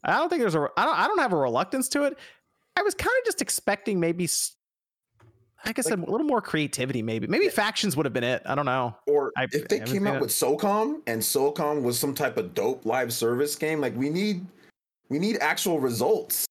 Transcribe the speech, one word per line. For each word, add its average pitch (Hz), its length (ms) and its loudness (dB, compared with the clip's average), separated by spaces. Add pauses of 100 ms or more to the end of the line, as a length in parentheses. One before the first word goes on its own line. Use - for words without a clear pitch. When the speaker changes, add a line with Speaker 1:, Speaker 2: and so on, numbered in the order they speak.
Speaker 1:
I 180 140 2
don't 330 100 0
think 339 140 0
there's 185 120 2
a, 147 220 2
I 196 80 2
don't, 302 140 2
I 202 80 4
don't 403 120 0
have 262 140 2
a 175 40 2
reluctance 143 540 0
to 285 140 2
it. 269 140 -2 (580)
I 359 60 2
was 392 120 0
kinda 427 200 0 (100)
just 440 160 -2
expecting - 600 -2
maybe 170 240 0
s-, - 300 -4 (1080)
I 220 80 -2
guess 240 160 -2
Speaker 2:
Like 208 180 0
Speaker 1:
a - 40 -6
little 240 160 0
more 247 160 2
creativity, 135 600 -2
maybe. 113 240 -2
Maybe 311 200 2
Speaker 2:
Yeah. - 60 2
Speaker 1:
factions 208 440 0
would 156 80 0
have 131 80 -2
been 123 120 0
it. 123 200 0
I - 100 -2
don't 143 120 0
know. 127 280 0 (120)
Speaker 2:
Or 143 300 2
Speaker 1:
I 131 80 0
Speaker 2:
if 131 240 -4
they 214 100 2
Speaker 1:
haven't - 160 -6
Speaker 2:
came 196 100 0
Speaker 1:
seen - 40 2
Speaker 2:
out 139 80 0
Speaker 1:
it. 131 40 0
Speaker 2:
with 135 100 0
socom 214 760 0
and 113 160 -2
socom 147 600 0
was 120 160 0
some 139 160 -2
type 135 220 0
of 98 160 -4
dope 127 320 -2
live 120 300 0
service 123 420 0
game, 156 240 -2
like, 120 160 -2
we 139 140 0
need, 185 340 0 (640)
we 139 100 -2
need 208 220 0
actual 156 400 0
results. 113 720 0